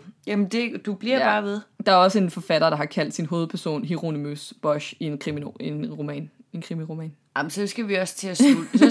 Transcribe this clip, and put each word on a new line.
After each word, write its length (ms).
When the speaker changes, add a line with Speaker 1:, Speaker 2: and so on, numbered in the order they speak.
Speaker 1:
Jamen, 200
det, 380
du 80
bliver 240
Speaker 2:
Ja. 80
Speaker 1:
bare 180
ved. 160
Speaker 2:
Der 60
er 40
også 240
en 120
forfatter, 380
der 80
har 80
kaldt 280
sin 120
hovedperson 600
Hieronymus 760
Bosch 380
i 60
en 120
krimino-, 420
en 340
roman. 380
En 80
krimiroman. 540
Speaker 1:
Jamen, 120
så 180
skal 200
vi 80
også 220
til 100
at 100
slutte. 400
Så 140